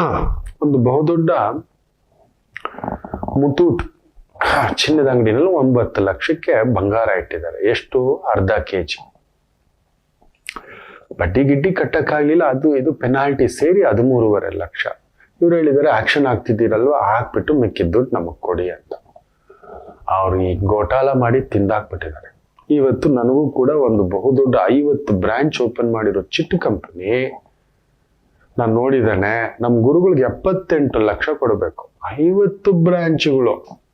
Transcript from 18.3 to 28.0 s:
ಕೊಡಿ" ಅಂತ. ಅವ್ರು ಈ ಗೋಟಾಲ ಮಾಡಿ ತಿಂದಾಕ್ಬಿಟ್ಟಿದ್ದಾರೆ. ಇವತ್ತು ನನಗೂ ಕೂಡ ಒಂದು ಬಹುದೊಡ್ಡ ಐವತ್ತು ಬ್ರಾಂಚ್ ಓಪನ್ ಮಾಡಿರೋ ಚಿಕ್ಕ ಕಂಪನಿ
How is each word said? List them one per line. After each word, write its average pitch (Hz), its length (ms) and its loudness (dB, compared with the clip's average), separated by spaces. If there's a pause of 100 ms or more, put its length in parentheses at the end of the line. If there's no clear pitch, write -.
ಕೊಡಿ" 90 340 -4
ಅಂತ. - 220 -16 (1160)
ಅವ್ರು 95 320 0
ಈ 92 160 -2
ಗೋಟಾಲ 104 560 0
ಮಾಡಿ 127 280 2
ತಿಂದಾಕ್ಬಿಟ್ಟಿದ್ದಾರೆ. 101 920 -4 (360)
ಇವತ್ತು 135 380 2
ನನಗೂ 131 420 2
ಕೂಡ 131 200 2
ಒಂದು 123 320 2
ಬಹುದೊಡ್ಡ 120 540 2 (160)
ಐವತ್ತು 143 420 0
ಬ್ರಾಂಚ್ 117 480 -2
ಓಪನ್ 117 300 -2
ಮಾಡಿರೋ 104 300 0
ಚಿಕ್ಕ - 320 -4 (100)
ಕಂಪನಿ 110 760 -4 (1160)